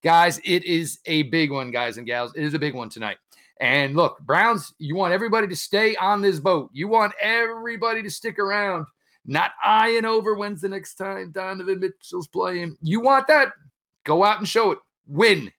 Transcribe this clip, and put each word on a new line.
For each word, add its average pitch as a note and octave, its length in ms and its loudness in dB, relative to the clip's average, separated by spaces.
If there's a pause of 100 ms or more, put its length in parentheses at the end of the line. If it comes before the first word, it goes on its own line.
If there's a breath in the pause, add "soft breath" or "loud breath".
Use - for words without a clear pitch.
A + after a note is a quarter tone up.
Guys, E3+ 420 4
it F3 180 0
is E3+ 420 -4
a D#3 180 0
big D3+ 280 0
one, C3 200 -6
guys A#2+ 260 -4
and A#2 100 -12
gals. A#2+ 280 -4
It D3+ 80 -4
is D3+ 100 -2
a D#3 60 -4
big C#3+ 160 -4
one A#2 140 -10
tonight. G#2+ 280 -8 (420 soft breath)
And C#3 360 0
look, D#3+ 260 2
Browns, F#3 580 0
you D#3 160 -6
want F#3 180 0
everybody G#3+ 340 0
to F3 80 -8
stay G#3+ 420 0
on G3 240 0
this F#3+ 180 2
boat. D#3+ 340 0
You D#3+ 140 -6
want G#3+ 340 2
everybody A3+ 840 -2
to G3+ 60 -10
stick G#3+ 300 -8
around, G3 460 -2 (400)
not D3+ 260 0 (120)
eyeing A3+ 420 4
over A3 300 0
when's G3+ 260 -8
the G3 80 -4
next F#3+ 260 -10
time F#3+ 360 -10
Donovan F#3+ 480 -6
Mitchell's F3+ 480 -6
playing. F3+ 540 -4
You F3+ 200 0
want C4+ 260 4
that? D4 220 6 (540)
Go E3 200 4
out G#3 160 4
and G3+ 80 -6
show A3 240 2
it. C3+ 80 -4 (280)
Win. E3+ 500 2